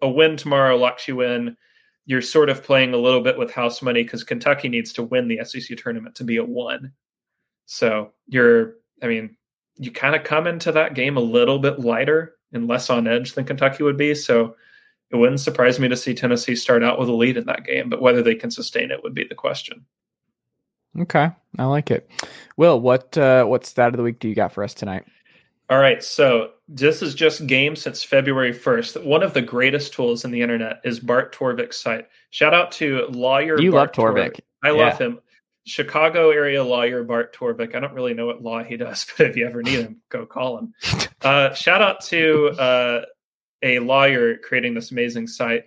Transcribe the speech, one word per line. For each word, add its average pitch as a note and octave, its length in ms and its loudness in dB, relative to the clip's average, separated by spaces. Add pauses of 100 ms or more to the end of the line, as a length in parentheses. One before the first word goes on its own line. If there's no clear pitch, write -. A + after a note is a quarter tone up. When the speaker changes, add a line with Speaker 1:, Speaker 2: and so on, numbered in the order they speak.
Speaker 1:
a C3+ 80 0
win D#3 260 4
tomorrow C#3 400 2
locks B2 320 0
you B2+ 140 -4
in. A#2+ 340 -4 (500)
You're B2+ 160 -2
sort D3 280 2
of C#3 140 -2
playing C3 300 2
a B2 40 2
little B2 240 4
bit B2+ 160 0
with A#2+ 140 -4
house A#2+ 300 -4
money A#2+ 220 0
'cause A#2 220 -10
Kentucky C#3 420 -2
needs A#2+ 260 -4
to A#2+ 100 -6
win A#2+ 260 -2
the A2+ 100 -4
S A#2 160 -12
E B2 60 -10
C A#2+ 140 -12
tournament A#2 400 -12
to B2+ 100 -12
be A#2 100 -4
a A2+ 80 0
one. B2 480 -8 (720)
So G#2+ 460 -4 (160)
you're, A#2 480 4 (260)
I B2+ 60 -6
mean, A2 300 -6 (400)
you B2 140 -10
kinda D3 280 0
come D#3 280 -2
into E3+ 260 -4
that D#3 220 0
game C3+ 200 -2
a B2+ 60 0
little A#2+ 380 0
bit C#3 200 -2
lighter C#3 560 -2 (160)
and A#2 160 -6
less A#2+ 220 -2
on A#2 180 0
edge B2 280 -2
than C3+ 100 -4
Kentucky C#3 380 -2
would C#3+ 140 2
be. D3 180 0
So A#2 400 2 (540)
it B2+ 60 -4
wouldn't B2+ 240 4
surprise B2+ 400 2
me C3 80 2
to B2 80 0
see B2 180 -4
Tennessee A#2+ 420 -2
start A#2 280 2
out A#2+ 160 2
with B2 80 -2
a A#2+ 60 0
lead A#2+ 240 2
in A#2 80 -6
that - 200 -6
game, C3+ 240 -4
but - 120 -4
whether B2 200 4
they A2+ 140 4
can A#2 160 -8
sustain - 400 -4
it - 120 -8
would C3 100 -8
be - 100 -6
the - 120 -12
question. - 500 -8 (1120)
Speaker 2:
Okay. E3 300 2 (280)
I B2+ 60 -2
like C#3+ 280 0
it. - 180 -4 (480)
Will, D3+ 220 6
what, B2+ 380 0
uh, C3 280 6
what A#2 200 0
stat A#2+ 240 2
of A#2+ 80 -6
the A#2+ 60 -2
week A#2 160 -4
do A2+ 80 -6
you G#2+ 80 -4
got G2+ 160 0
for G2+ 120 -6
us G2+ 100 -8
tonight? F#2+ 320 -10 (640)
Speaker 1:
All C3 100 4
right. C3+ 240 4
So B2+ 480 2 (160)
this D3+ 340 0
is C#3+ 140 -6
just D#3 320 0
game C#3 300 2
since - 260 -8
February C3 480 2
first. A#2+ 500 -4
One D#3 220 2
of F#3 100 -2
the C3+ 80 0
greatest C3 520 -2
tools A#2+ 320 -2
in B2 60 -8
the A#2+ 100 -4
internet A2+ 420 -4
is A#2+ 160 -6
Bart B2 340 -2
Torvik's B2 460 -6
site. A2+ 280 -6 (240)
Shout D#3 220 2
out F3 200 2
to C#3+ 340 -2
lawyer C#3 540 0
Speaker 2:
You F3+ 100 4
Speaker 1:
Bart C#3 260 4
Speaker 2:
love A2+ 160 4
Torvik. F#2+ 180 0
Speaker 1:
Torvik. - 80 -18 (240)
I C#3+ 80 4
love D3+ 280 2
Speaker 2:
Yeah. B2+ 80 -2
Speaker 1:
him. A#2+ 120 -8 (460)
Chicago D#3 640 2
area C#3+ 320 2
lawyer B2 400 0
Bart A#2 300 -4
Torvik. A#2 420 -6
I B2 40 -4
don't C#3 140 -8
really B2 200 -4
know A#2 120 -6
what A#2+ 160 -6
law A#2 200 -8
he A#2 140 -12
does, - 380 -8
<laughs> - 40 -20
but D3 100 6
if A#2 100 -4
you A#2+ 80 -2
ever A#2+ 160 -8
need B2+ 180 -2
him, A2 300 -10
go A#2 160 -10
call B2+ 320 -8
him. A2+ 160 -12 (100)
Speaker 2:
<laughs> - 240 -4 (160)
Speaker 1:
Uh, C#3 320 4
shout F#3+ 260 2
out G3 180 0
to, D#3 500 2 (100)
uh, B2 440 0 (600)
a B2 160 2
lawyer B2 580 2
creating B2 380 -4
this A2+ 160 -10
amazing A#2+ 340 -4
site, A#2 420 -4